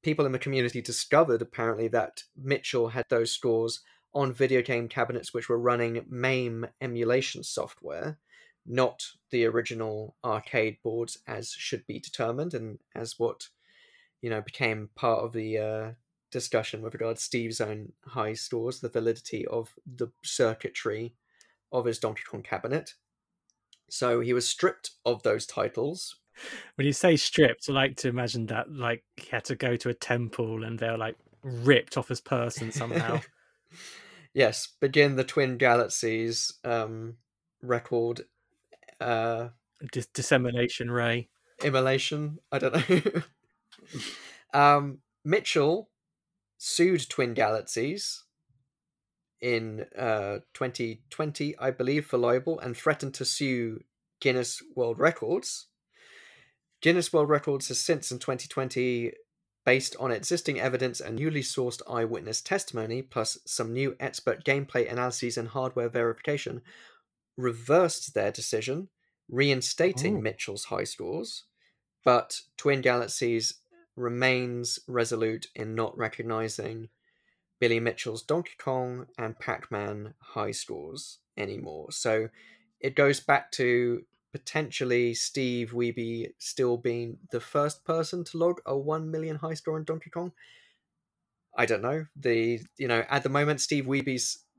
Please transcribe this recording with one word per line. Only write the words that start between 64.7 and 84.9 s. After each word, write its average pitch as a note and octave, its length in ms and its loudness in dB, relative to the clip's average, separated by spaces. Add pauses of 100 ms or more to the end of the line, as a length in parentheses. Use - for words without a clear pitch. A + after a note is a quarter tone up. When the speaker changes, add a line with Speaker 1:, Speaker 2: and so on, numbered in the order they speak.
Speaker 1:
analyses B2 460 -2
and A2+ 120 -4
hardware B2+ 400 -2
verification, A#2+ 720 -2 (760)
reversed B2+ 800 2
their G#2 160 2
decision, B2+ 580 -4 (400)
reinstating C#3+ 880 2
Speaker 2:
Oh. - 20 -2
Speaker 1:
Mitchell's G#2+ 460 -6
high G2 180 -4
scores, D3+ 600 -8 (600)
but - 380 4 (140)
Twin C#3 240 2
Galaxies A#2+ 720 2 (420)
remains B2 920 0
resolute A2+ 680 0
in A2 200 -6
not A2+ 220 -2
recognizing A2+ 920 -4 (720)
Billy A#2 220 4
Mitchell's A2+ 420 -4
Donkey E3+ 360 -2
Kong B2+ 480 -4 (120)
and A2+ 200 -6
Pac-Man G#2 800 -6
high G#2 300 -6
scores - 680 -10 (180)
anymore. G2 540 -10
So A2 380 0 (500)
it C3 160 -4
goes C#3+ 260 4
back - 320 2
to A#2+ 500 4 (300)
potentially B2 840 0